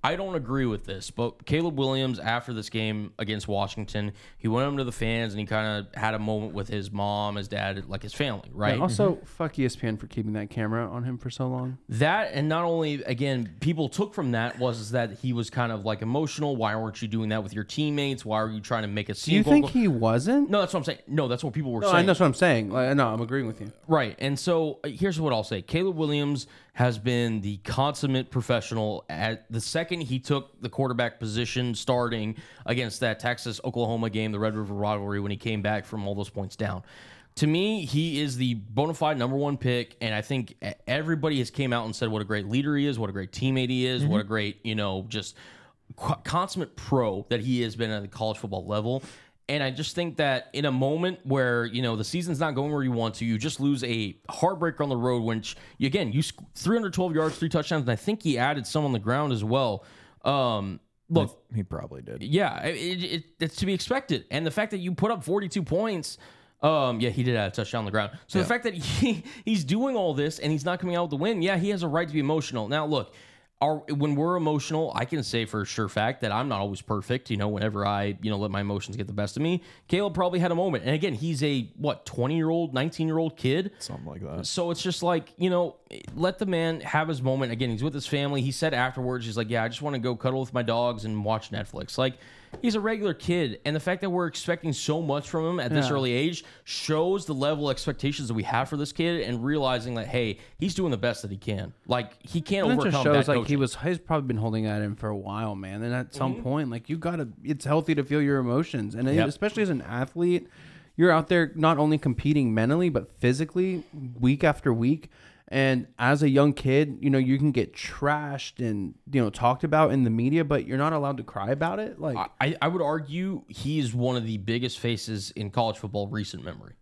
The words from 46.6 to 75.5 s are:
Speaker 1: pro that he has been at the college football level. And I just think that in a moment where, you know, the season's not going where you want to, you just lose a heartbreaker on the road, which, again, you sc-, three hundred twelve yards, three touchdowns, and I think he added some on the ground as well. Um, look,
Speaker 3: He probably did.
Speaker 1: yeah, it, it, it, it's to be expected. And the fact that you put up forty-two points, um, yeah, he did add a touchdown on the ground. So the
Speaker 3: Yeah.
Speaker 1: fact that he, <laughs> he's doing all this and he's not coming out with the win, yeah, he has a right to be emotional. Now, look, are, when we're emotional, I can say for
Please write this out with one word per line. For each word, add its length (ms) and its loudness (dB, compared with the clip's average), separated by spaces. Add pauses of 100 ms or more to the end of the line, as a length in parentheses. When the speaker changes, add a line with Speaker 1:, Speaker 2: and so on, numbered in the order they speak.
Speaker 1:
pro 540 0
that 120 0
he 220 0
has 140 -4
been 160 -2
at 100 -4
the 60 -10
college 300 -4
football 280 -8
level. 340 0 (460)
And 160 -2
I 80 0
just 240 -6
think 220 -2
that 380 0
in 100 0
a 80 2
moment 520 2
where, 420 2
you 160 -2
know, 140 2
the 80 0
season's 360 -2
not 140 0
going 180 0
where 100 0
you 100 2
want 240 0
to, 100 -4
you 100 2
just 240 -2
lose 240 2
a 320 -2 (140)
heartbreaker 500 0
on 80 0
the 80 0
road, 260 2
which, 320 -2 (280)
again, 300 0
you 100 2
sc-, 180 -4 (140)
three 240 2
hundred 160 -2
twelve 200 0
yards, 220 2
three 140 -2
touchdowns, 320 0
and 80 0
I 60 2
think 260 -2
he 160 2
added 280 0
some 200 0
on 60 2
the 60 2
ground 360 0
as 100 -2
well. 400 0 (400)
Um, 560 0 (300)
look, 320 2 (120)
Speaker 3:
He 80 0
probably 380 -8
did. 220 -12
Speaker 1:
yeah, 420 0
it, 120 -4
it, 280 -6
it, 200 -6 (160)
it's 160 -4
to 100 0
be 80 2
expected. 560 -2
And 160 -2
the 40 0
fact 200 -2
that 80 -6
you 160 -4
put 160 0
up 120 -2
forty-two 400 -2
points, 540 -2 (460)
um, 380 2
yeah, 100 2
he 120 -2
did 140 2
add 120 2
a 60 -6
touchdown 260 -4
on 40 -4
the 60 -4
ground. 220 0 (140)
So 120 -2
the 60 2
Speaker 3:
Yeah. 40 -4
Speaker 1:
fact 160 0
that 100 0
he, 500 0 (100)
<laughs> 100 -20
he's 200 2
doing 320 0
all 180 2
this 240 0
and 120 -2
he's 140 0
not 160 0
coming 160 0
out 60 2
with 80 -2
the 60 -2
win, 260 0
yeah, 160 2
he 120 2
has 120 0
a 60 0
right 200 0
to 60 -8
be 60 4
emotional. 480 0
Now, 180 0
look, 280 -2 (460)
are, 160 2 (120)
when 260 2
we're 220 2
emotional, 580 0
I 100 0
can 180 -4
say 240 -2
for 160 -4